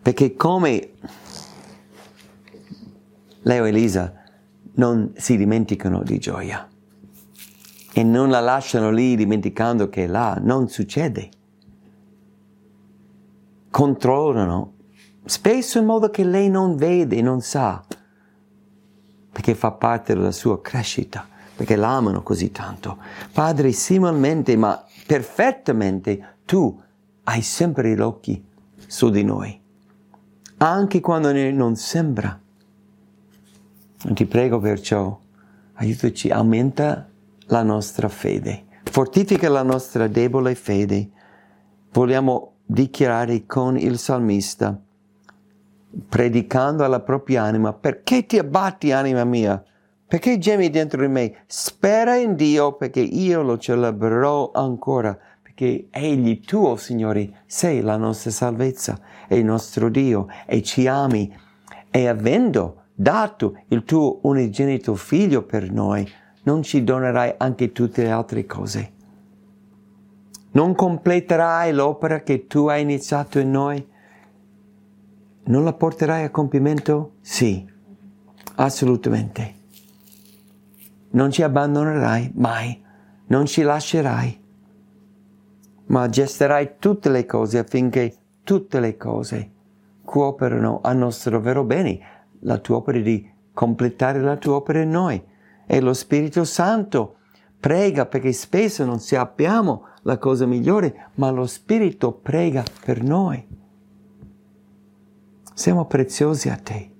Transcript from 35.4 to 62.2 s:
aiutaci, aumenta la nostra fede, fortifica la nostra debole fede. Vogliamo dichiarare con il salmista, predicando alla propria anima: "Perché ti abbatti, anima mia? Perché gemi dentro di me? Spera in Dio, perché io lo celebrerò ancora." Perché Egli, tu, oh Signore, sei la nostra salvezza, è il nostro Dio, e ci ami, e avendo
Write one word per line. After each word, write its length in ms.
aiutaci, 560
aumenta 800
la 160
nostra 440
fede, 580
fortifica 680
la 140
nostra 440
debole 480
fede. 540
Vogliamo 640
dichiarare 800
con 320
il 200
salmista, 840
predicando 760
alla 180
propria 420
anima: 300
"Perché 520
ti 120
abbatti, 540
anima 320
mia? 400
Perché 300
gemi 320
dentro 320
di 60
me? 400
Spera 720
in 180
Dio, 380
perché 280
io 400
lo 160
celebrerò 920
ancora." 680
Perché 500
Egli, 480
tu, 180
oh 200
Signore, 680
sei 360
la 160
nostra 340
salvezza, 640
è 80
il 100
nostro 440
Dio, 380
e 160
ci 240
ami, 440
e 160
avendo 760